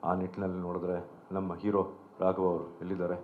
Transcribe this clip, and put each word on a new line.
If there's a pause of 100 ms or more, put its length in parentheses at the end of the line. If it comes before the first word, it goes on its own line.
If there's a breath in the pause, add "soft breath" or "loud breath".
ಆ
ನಿಟ್ಟಿನಲ್ಲಿ
ನೋಡಿದ್ರೆ (220)
ನಮ್ಮ
ಹೀರೋ (320)
ರಾಘವ್
ಅವರು
ಎಲ್ಲಿದ್ದಾರೆ?